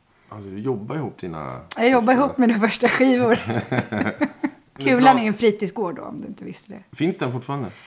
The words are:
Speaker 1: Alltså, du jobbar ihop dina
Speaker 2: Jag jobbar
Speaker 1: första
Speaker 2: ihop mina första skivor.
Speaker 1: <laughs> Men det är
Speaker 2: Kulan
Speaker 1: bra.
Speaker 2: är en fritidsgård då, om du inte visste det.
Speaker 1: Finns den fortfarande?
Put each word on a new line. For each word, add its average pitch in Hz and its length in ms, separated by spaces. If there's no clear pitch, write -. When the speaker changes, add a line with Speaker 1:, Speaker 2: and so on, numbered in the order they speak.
Speaker 1:
Alltså, 101 200
du 95 100
jobbar 117 360
ihop 139 220
dina 76 440
Speaker 2:
Jag 233 120
jobbar 247 240
Speaker 1:
första 254 120
Speaker 2:
ihop 277 120
mina 233 220
första 220 300
skivor. 247 540
Speaker 1:
<laughs> - 40
Men - 1400
det 269 60
är 247 60
Speaker 2:
Kulan 262 180
Speaker 1:
bra. 233 80
Speaker 2:
är 214 40
en 208 60
fritidsgård 208 640
då, - 60
om - 200
du - 60
inte - 180
visste - 280
det. - 220
Speaker 1:
Finns 175 220
den 139 140
fortfarande? 135 360